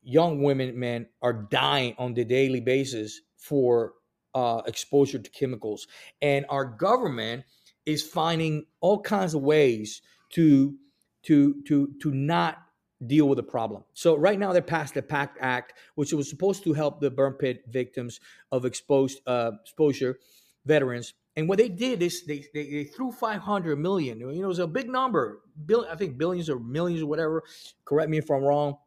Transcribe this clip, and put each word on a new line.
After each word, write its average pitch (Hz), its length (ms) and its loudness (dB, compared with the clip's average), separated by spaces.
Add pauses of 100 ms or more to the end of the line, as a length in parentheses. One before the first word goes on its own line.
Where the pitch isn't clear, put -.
young 147 400 2
women, 131 360 0
men 120 280 -6 (140)
are 123 140 0
dying 127 640 0
on 123 160 -6
the 120 100 0
daily 127 360 2
basis 117 600 -2 (160)
for, 123 560 2 (420)
uh, 117 320 0
exposure 139 520 0
to 104 120 -14
chemicals, 110 560 -6 (360)
and 139 260 0
our 139 160 -2
government 131 800 -2 (400)
is 151 180 -4
finding 160 600 -2 (160)
all 202 220 2
kinds 185 320 -2
of 143 80 0
ways 135 580 2 (300)
to, 143 460 6 (460)
to, 143 440 4
to, 143 340 2
to 151 120 -2
not 160 460 -2 (480)
deal 143 220 4
with 135 80 4
the 120 60 -4
problem. 110 400 -6 (120)
So 165 220 4
right 190 220 2
now 196 140 -2
they 180 80 6
passed 156 340 -4
the 139 80 -4
pact 143 380 -4
Act, 127 320 -4 (240)
which 147 160 -2
was 143 180 -2
supposed 190 340 -2
to 160 80 2
help 147 280 -2
the 143 100 0
burn 135 220 0
pit 127 360 -4
victims 123 520 -6 (320)
of 127 120 -2
exposed, 135 640 0
uh, 120 340 0
exposure 139 580 0 (480)
veterans. 131 480 0 (220)
And 156 120 -2
what 196 100 2
they 240 100 6
did 202 340 -2
is 175 220 -4
they, 143 300 -10
they, 147 160 -8
they 147 140 -6
threw 254 260 -8
five 214 300 -6
hundred 170 380 -2
million. 151 420 -2
You 123 60 -10
know, 131 40 -8
it 180 160 -6
was 185 140 -2
a 175 60 0
big 226 220 -4
number. 233 540 -2 (240)
Bill-, 226 240 2
I 165 60 -10
think 165 200 -6
billions 170 320 -2
or 131 120 -4
millions 160 420 -4
or 151 40 -4
whatever. 160 360 -2 (420)
Correct 151 240 2
me 156 100 0
if 151 120 -6
I'm 139 120 2
wrong. 143 340 2 (100)